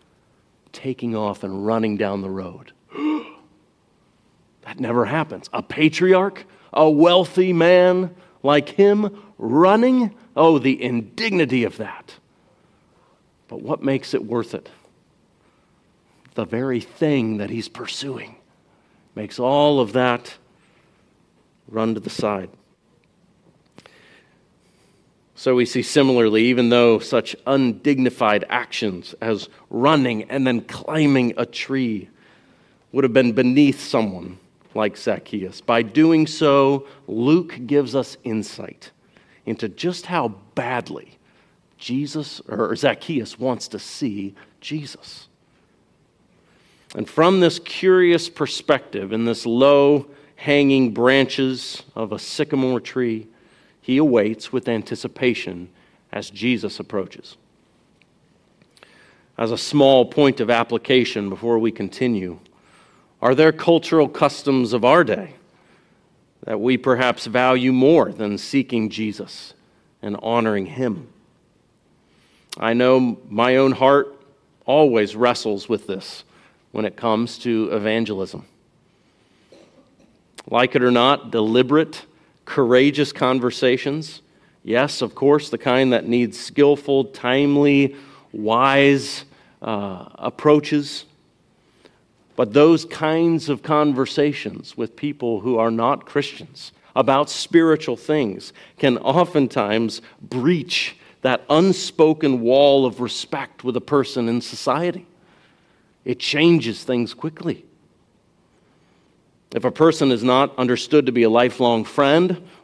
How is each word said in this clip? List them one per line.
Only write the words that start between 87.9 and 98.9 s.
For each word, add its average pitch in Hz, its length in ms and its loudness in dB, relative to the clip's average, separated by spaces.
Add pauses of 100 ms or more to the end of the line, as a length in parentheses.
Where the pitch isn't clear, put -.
wise, 135 920 2 (360)
uh, 101 540 -8
approaches. 147 880 0 (1300)
But 117 160 -2
those 151 320 6
kinds 160 640 -2
of 135 140 -4
conversations 147 1120 -2
with 117 200 -8
people 123 440 -6
who 117 180 -2
are 113 120 2
not 117 360 -2
Christians - 640 -8 (220)
about 135 360 2
spiritual 156 640 0
things 143 560 -4 (260)
can 131 200 2